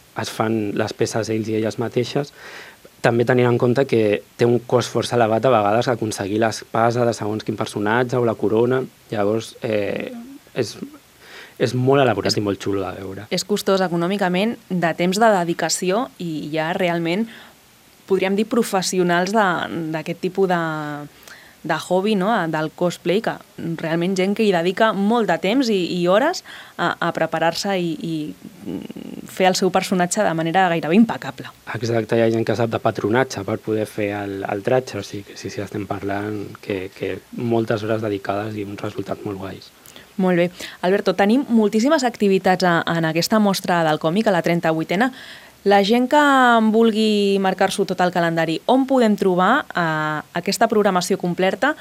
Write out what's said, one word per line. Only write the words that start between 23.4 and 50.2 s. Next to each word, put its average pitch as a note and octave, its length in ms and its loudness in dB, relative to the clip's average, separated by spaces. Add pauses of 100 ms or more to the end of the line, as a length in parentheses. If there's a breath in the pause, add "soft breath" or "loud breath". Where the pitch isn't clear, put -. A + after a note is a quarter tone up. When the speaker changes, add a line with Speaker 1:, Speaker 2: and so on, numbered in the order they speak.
Speaker 2:
realment E3+ 400 -2
gent F#3 180 0
que A3+ 80 0
hi G#3 120 4
dedica F#3 400 2
molt G3+ 340 0
de E3+ 100 2
temps A3+ 300 0
i, G#3 100 0 (220)
i E3+ 80 0
hores C4+ 320 2 (380 loud breath)
a, E3+ 200 0
a E3+ 140 -2
preparar-se E3 640 -2
i, F3 120 -2 (100)
i, E3 140 -6 (500)
mm, - 640 -12
fer - 220 -2
el F3+ 100 0
seu F#3 100 2
personatge F#3 540 0
de F#3+ 80 2
manera E3 380 0
gairebé E3 260 0
impecable. D3 540 0 (240)
Speaker 1:
Exacte, A#2 420 0
hi A#2 80 4
ha A2+ 80 4
gent A2+ 160 0
que A2+ 80 0
sap A2+ 160 0
de A#2 80 0
patronatge A2+ 640 0
per G#2+ 160 -4
poder G#2+ 260 -2
fer G#2 200 -6 (160)
el, G2 160 -8 (100)
el G#2 160 -6
tratge, B2+ 380 -2
o - 20 -16
sigui G2+ 220 -12
que - 100 -20
sí, - 160 -12
sí, - 80 -8
estem G2+ 260 -8
parlant G2+ 600 -6 (160)
que, F#2+ 240 -6 (100)
que F#2+ 220 -6 (180)
moltes A2+ 480 0
hores A2 160 -2
dedicades G#2 560 -4
i G#2 80 -6
uns G2 160 -12
resultats G2+ 460 -8
molt G2+ 160 -6
guais. F#2+ 260 -14 (480 loud breath)
Speaker 2:
Molt F#3 240 2
bé. F3 80 2 (320 loud breath)
Alberto, G3 340 2
tenim G#3+ 380 2
moltíssimes A3+ 560 4
activitats F#3+ 560 2
a, E3+ 140 4 (100)
en E3 160 0
aquesta E3 340 0
mostra F#3+ 460 2
del D3+ 160 2
còmic, F3 260 0
a G#3 80 4
la E3+ 80 2
trenta-vuitena. E3+ 720 0 (520 loud breath)
La G3+ 200 6
gent A#3+ 240 4
que D4+ 100 4
en B3+ 540 6
vulgui G#3+ 720 4
marcar-s'ho F#3+ 420 0
tot F#3+ 160 -2
al F3+ 140 2
calendari, E3 520 0
on C4 200 4
podem A#3+ 320 4
trobar, G3 460 2 (100)
eh, D#3 460 -2 (180)